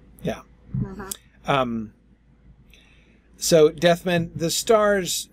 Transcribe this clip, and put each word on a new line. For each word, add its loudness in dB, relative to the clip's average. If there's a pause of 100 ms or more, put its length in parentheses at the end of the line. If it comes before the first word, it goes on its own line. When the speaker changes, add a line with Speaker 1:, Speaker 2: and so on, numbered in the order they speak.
(240)
Speaker 1:
yeah. -6 (360)
Speaker 2:
Mm-hmm. -8 (400)
Speaker 1:
Um, -4 (1400)
so, 4
Deathman, 0
the -4
stars 0